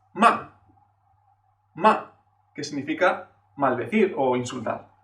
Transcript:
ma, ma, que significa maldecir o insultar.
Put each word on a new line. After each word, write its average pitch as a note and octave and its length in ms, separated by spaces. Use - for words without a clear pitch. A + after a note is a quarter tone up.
ma, F3+ 460
ma, G3+ 380
que D3+ 100
significa D3 640
maldecir C#3+ 640
o B2+ 180
insultar. B2 540